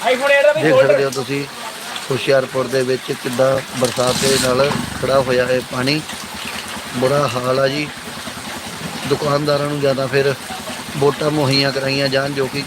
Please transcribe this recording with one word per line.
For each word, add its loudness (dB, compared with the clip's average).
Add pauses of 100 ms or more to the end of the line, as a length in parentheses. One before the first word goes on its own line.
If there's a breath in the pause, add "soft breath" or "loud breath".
(640)
ਦੇਖ 6
ਸਕਦੇ 4
ਹੋ 0
ਤੁਸੀਂ -4 (640)
ਹੁਸ਼ਿਆਰਪੁਰ 2
ਦੇ 0
ਵਿੱਚ -2
ਕਿੱਦਾਂ 0
ਬਰਸਾਤ 2
ਦੇ 2
ਨਾਲ 2 (320)
ਖੜਾ 4
ਹੋਇਆ 2
ਹੈ 2 (120)
ਪਾਣੀ, 0 (960)
ਬੁਰਾ 2
ਹਾਲ 0
ਆ 2
ਜੀ। -2 (1160)
ਦੁਕਾਨਦਾਰਾਂ 0
ਨੂੰ -4
ਜਾਂ 2
ਤਾਂ -2
ਫਿਰ 2 (640)
ਬੋਟਾਂ 2
ਮੁਹੱਈਆ 2
ਕਰਾਈਆਂ -2
ਜਾਣ, 0
ਜੋ -2
ਕਿ -4